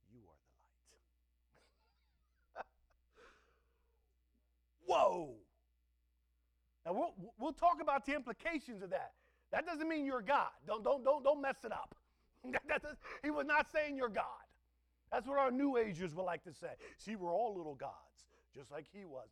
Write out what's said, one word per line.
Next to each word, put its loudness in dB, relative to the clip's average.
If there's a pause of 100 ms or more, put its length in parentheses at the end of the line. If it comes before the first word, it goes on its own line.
(100)
"You -20
are -20
the -20 (1600)
light." -10
<laughs> - (2250)
Whoa! 4 (1400)
Now, -2
we'll, 0 (240)
we'll -4
talk 4
about 2
the 0
implications -4
of -8
that. -4 (400)
That 0
doesn't -2
mean 0
you're 0
God. 4 (180)
Don't, -4
don't, 2
don't, 4
don't 4
mess -2
it -6
up. -10 (500)
<laughs> -8 (180)
That 0
does, -10 (260)
he -2
was -2
not 4
saying 0
you're 0
God. 0 (880)
That's 0
what 2
our 6
New 2
Agers 0
would -2
like -2
to -14
say. -12 (280)
"See, -8
we're -2
all 2
little -6
gods, -12 (260)
just -16
like -10
he -16
was." -12